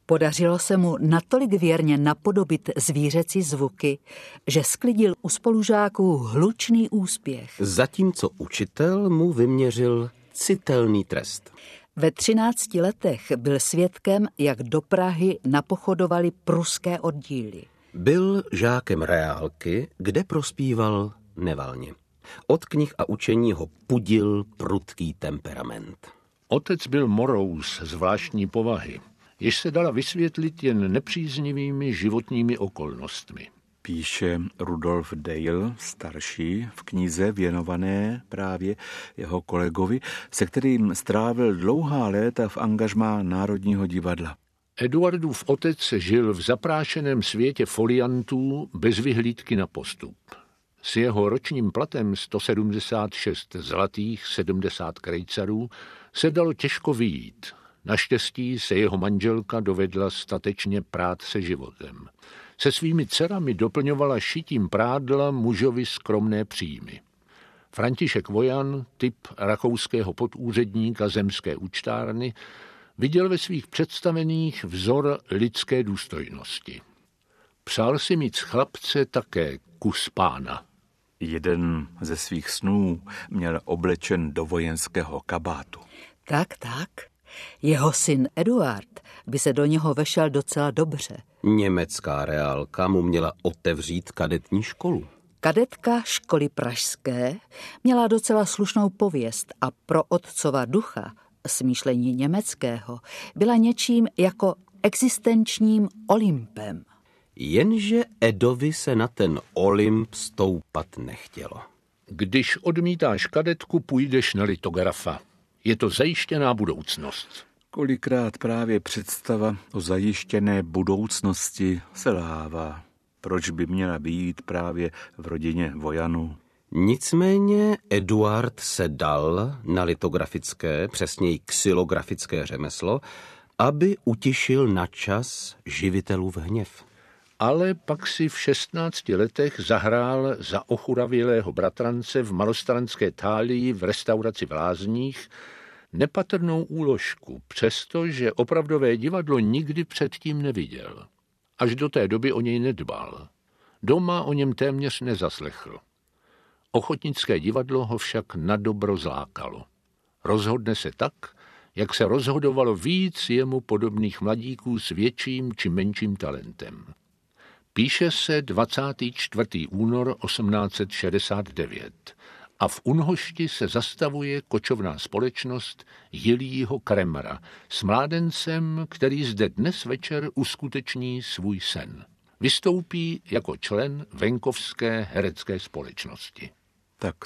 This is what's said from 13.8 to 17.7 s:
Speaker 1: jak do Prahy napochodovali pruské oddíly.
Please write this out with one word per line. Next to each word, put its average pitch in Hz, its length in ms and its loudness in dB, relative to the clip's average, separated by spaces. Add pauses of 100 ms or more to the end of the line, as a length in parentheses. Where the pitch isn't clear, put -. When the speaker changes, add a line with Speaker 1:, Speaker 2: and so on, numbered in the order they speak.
Speaker 1:
jak 135 260 2
do 123 180 0
Prahy 185 640 2
napochodovali 175 840 2 (120)
pruské 170 560 0
oddíly. 127 640 -6 (300)